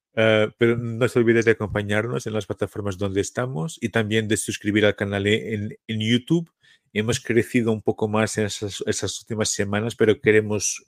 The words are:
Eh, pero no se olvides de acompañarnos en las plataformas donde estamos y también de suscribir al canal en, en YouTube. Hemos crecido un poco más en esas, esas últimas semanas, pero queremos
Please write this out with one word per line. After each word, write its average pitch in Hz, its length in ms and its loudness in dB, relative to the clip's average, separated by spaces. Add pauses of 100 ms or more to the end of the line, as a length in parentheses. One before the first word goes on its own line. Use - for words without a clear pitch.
(160)
Eh, 110 320 4 (100)
pero 117 180 2
no 117 320 -2
se 127 100 0
olvides 113 260 4
de 113 80 6
acompañarnos 104 720 -2
en 107 80 -6
las 107 120 -4
plataformas 101 520 -6
donde 98 220 0
estamos 135 600 -6
y 117 80 -4
también 110 400 0
de 107 80 2
suscribir 104 500 0
al 101 80 4
canal 101 320 -2
en, 107 500 -2 (100)
en 110 140 -4
YouTube. 123 500 0 (420)
Hemos 110 260 -2
crecido 117 540 0
un 107 100 -2
poco 113 240 -2
más 107 320 0
en 107 80 0
esas, - 400 -8
esas - 340 -4
últimas 107 280 -4
semanas, 104 480 -2
pero 107 240 4
queremos 107 680 2